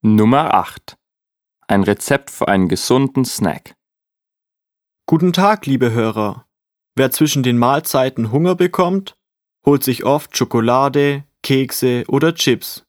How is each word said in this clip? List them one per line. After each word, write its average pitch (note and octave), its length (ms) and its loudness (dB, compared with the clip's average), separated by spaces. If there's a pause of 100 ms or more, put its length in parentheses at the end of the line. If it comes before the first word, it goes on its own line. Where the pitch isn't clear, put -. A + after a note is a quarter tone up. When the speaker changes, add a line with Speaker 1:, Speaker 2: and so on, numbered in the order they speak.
Speaker 1:
Nummer A2+ 520 4
acht. - 420 -4 (720)
Ein G2+ 140 2
Rezept G#2 480 -2
für - 180 -4
einen F#2+ 200 2
gesunden C3 580 0
Snack. - 500 -6 (1300)
Speaker 2:
Guten E3+ 300 2
Tag, G3+ 320 2
liebe B2+ 240 2
Hörer. A2 560 -2 (480)
Wer C3+ 160 2
zwischen D3 320 0
den B2 160 0
Mahlzeiten B2+ 720 0
Hunger E3+ 220 0
bekommt, F3+ 640 -2 (480)
holt C#3+ 180 2
sich B2 200 -4
oft D3 300 -2
Schokolade, C3+ 880 0 (180)
Kekse B2+ 640 -2
oder D#3+ 260 0
Chips. - 540 -4